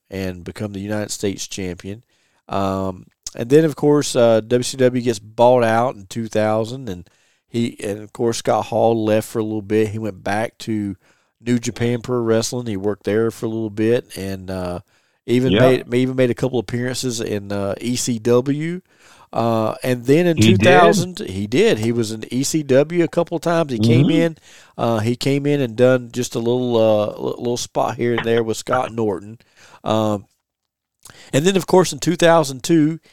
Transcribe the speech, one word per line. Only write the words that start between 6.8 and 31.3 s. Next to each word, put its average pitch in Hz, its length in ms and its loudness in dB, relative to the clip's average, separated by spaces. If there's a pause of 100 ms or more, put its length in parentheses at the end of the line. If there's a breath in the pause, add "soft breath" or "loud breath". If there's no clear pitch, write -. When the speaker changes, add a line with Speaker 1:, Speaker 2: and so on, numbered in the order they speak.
Speaker 1:
and 90 180 -12 (400)
he, 117 360 -4
and 104 160 -6
of 107 140 -18
course, 117 240 -2
Scott 113 300 0
Hall 113 380 2
left 107 220 2
for - 120 -6
a 110 40 -2
little 110 180 -6
bit. 107 280 0
He 107 100 -8
went 101 240 -10
back 104 360 -4
to 104 360 -4 (440)
New 120 200 -2
Japan 120 420 -4
Pro 123 180 -4
Wrestling. 113 460 0
He 107 120 -6
worked 98 260 -4
there 110 260 0
for - 160 -8
a 113 40 -4
little 113 200 -4
bit, 110 480 0
and, 95 320 -10
uh, 90 300 -6 (480)
even 127 260 2
Speaker 2:
Yep. 127 340 4
Speaker 1:
made, 117 60 -4
even 127 220 0
made 127 160 2
a 110 40 -2
couple 131 220 -2
appearances 120 640 -4
in, 101 300 -6
uh, 101 280 -4
E 123 160 -2
C 120 240 -2
W. 139 640 0 (500 soft breath)
Uh, 113 520 0
and 123 220 -2
then 156 220 4
in 170 100 2
Speaker 2:
He 110 60 4
did? 110 160 6
Speaker 1:
two - 40 2
thousand, 180 560 4
he 101 280 -6
did. 147 320 2
He 113 120 0
was 117 200 -2
in 110 200 -10
E 127 120 -2
C 160 180 -2
W 151 420 2
a 156 40 0
couple 170 280 -2
of 156 60 -6
times. 165 300 0
He 117 80 -4
came 117 280 6
Speaker 2:
Mm-hmm. - 140 4
Speaker 1:
in, 165 160 0 (400 soft breath)
uh, 117 220 0
he 120 160 0
came 139 320 -2
in 147 140 2
and 113 140 -4
done 123 360 2
just 120 240 -6
a 127 40 -4
little, 120 380 0
uh, 107 400 2
li-, 127 200 -6
little 120 200 -4
spot 117 380 -4
here 120 180 -2
and 110 100 -4
there 117 200 0
with 110 140 -4
Scott - 340 -4
Norton. 110 480 -4 (440 soft breath)
Um, 107 420 -2 (1080 loud breath)